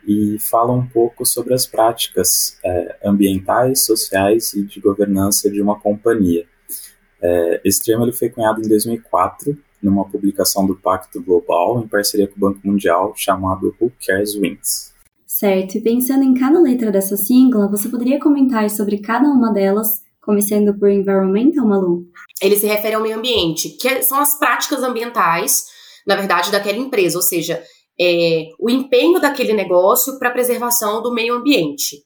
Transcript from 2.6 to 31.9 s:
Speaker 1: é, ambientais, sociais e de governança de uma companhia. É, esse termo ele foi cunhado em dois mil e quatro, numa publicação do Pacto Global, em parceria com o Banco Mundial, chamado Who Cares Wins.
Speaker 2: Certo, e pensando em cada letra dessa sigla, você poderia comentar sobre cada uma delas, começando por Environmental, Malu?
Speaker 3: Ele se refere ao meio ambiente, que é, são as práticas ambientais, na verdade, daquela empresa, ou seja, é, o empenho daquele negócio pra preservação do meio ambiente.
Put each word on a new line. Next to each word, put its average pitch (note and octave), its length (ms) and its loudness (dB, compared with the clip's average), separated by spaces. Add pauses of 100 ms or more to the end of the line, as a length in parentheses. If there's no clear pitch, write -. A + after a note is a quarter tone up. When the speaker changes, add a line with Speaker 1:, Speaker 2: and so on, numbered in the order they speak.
Speaker 1:
é, F2+ 400 -4
ambientais, G2+ 800 2
sociais G#2 680 0
e G2+ 80 -2
de G2+ 160 -10
governança G2+ 720 0
de G2+ 100 -4
uma G#2 200 0
companhia. G#2 680 0 (760)
É, F2 440 0
esse G2 200 0
termo A2+ 200 0
ele A#2+ 80 -2
foi A#2+ 160 -4
cunhado A2 360 -2
em G#2+ 40 -4
dois G#2+ 180 2
mil A#2 80 -4
e A2+ 60 -8
quatro, G#2 580 -2 (240)
numa G2 220 2
publicação G2 600 -2
do F#2+ 120 0
Pacto - 440 -4
Global, F2 600 0
em G#2+ 60 -10
parceria G#2 400 0
com - 80 -16
o - 20 -16
Banco G2 240 -2
Mundial, F#2+ 540 0
chamado F#2+ 640 -2
Who A#2+ 100 0 (160)
Cares G#2 300 -2
Wins. - 560 -6 (340)
Speaker 2:
Certo, F#3+ 480 -2
e G#3+ 60 -2
pensando B3+ 420 0
em C4 120 4
cada C#4+ 260 2
letra B3 320 2
dessa G3 240 0
sigla, A#3 520 4
você G#3 200 -4
poderia B3 320 0
comentar B3 500 2
sobre G#3 280 -2
cada B3 280 0
uma A#3 260 2
delas, G3 360 0 (340)
começando G#3 560 2
por G3+ 100 2
Environmental, G3 760 2
Malu? F3+ 400 2 (340)
Speaker 3:
Ele G3+ 140 4
se G#3 140 0
refere G#3+ 260 -2
ao G#3+ 80 0
meio A3 160 -4
ambiente, F#3 520 -2
que - 180 -4
é, C4 140 -2
são C#4 180 0
as C#4+ 180 -2
práticas B3+ 460 -2
ambientais, A3+ 800 -2 (420)
na G3 80 2
verdade, F#3+ 380 -2
daquela G3+ 260 -2
empresa, G3 400 0
ou F3+ 40 -2
seja, E3+ 380 -4 (380)
é, E3+ 520 2 (100)
o A3 80 -2
empenho C4+ 500 2
daquele C4 360 0
negócio G3 640 2
pra B3 120 -2
preservação A#3+ 720 -2
do A#3+ 120 -4
meio A#3 180 -2
ambiente. G3+ 720 -2